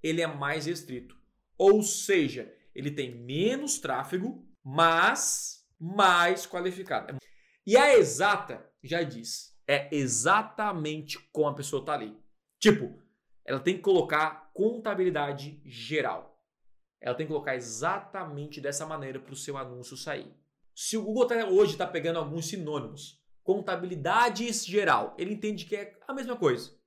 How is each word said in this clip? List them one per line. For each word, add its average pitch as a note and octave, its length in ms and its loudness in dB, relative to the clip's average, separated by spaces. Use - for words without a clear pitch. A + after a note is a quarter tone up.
Ele D#3+ 220 -2
é D#3+ 40 0
mais D3 400 -4
restrito. C3 500 -8
Ou G3+ 240 10
seja, C3+ 680 0
ele C#3+ 160 -6
tem C#3 220 -6
menos F3 680 -2
tráfego, D3+ 640 -6
mas E3 1040 2
mais F3+ 680 4
qualificado. F3+ 720 -6
E G3+ 100 6
a C#4 200 8
exata, E3+ 760 2
já E3 180 -2
diz, A#2 540 -10
é C#3 240 0
exatamente D#3 1300 -2
como D3+ 160 2
a C3+ 60 -4
pessoa C#3 300 -6
tá D3+ 100 -2
ali. A2 220 -8
Tipo, - 420 4
ela C3+ 160 -4
tem F3 160 0
que F3+ 60 -12
colocar D#3 720 2
contabilidade F3+ 1120 -2
geral. A#2+ 760 -6
Ela B2+ 140 -4
tem D3+ 120 -6
que D3+ 60 -8
colocar C#3+ 240 -4
exatamente D3 1040 -8
dessa C#3+ 260 -6
maneira C#3 320 -10
pro C3+ 160 -16
seu C#3 220 -10
anúncio B2 400 -12
sair. - 360 -10
Se - 220 -6
o A3 60 -2
Google A3 220 2
até A#3 200 0
hoje F#3+ 320 4
tá F3+ 100 -2
pegando E3 320 -4
alguns D#3+ 280 -6
sinônimos, D3+ 720 -8
contabilidade F#3+ 1080 0
geral, F#3+ 680 2
ele F#3 160 -4
entende G#3 300 -4
que G#3 120 -6
é G3+ 300 -12
a C4+ 80 -10
mesma B3+ 220 -8
coisa B2+ 360 0